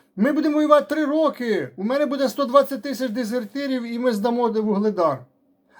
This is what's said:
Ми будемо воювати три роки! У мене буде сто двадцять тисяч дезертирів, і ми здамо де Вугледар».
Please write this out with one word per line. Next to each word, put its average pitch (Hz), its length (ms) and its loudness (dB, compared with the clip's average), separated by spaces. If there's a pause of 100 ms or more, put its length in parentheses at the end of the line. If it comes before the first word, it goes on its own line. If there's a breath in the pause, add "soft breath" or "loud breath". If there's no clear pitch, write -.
(160 soft breath)
Ми 233 160 2
будемо 302 240 0
воювати 294 400 4
три 311 100 0
роки! 247 680 0
У 185 80 -8
мене 269 220 0
буде 269 240 0
сто 277 160 -4
двадцять 269 360 2
тисяч 254 300 -6
дезертирів, 247 720 -4
і 233 160 -6
ми 254 120 0
здамо 233 380 0
де 214 100 -2
Вугледар». 196 640 0 (540 soft breath)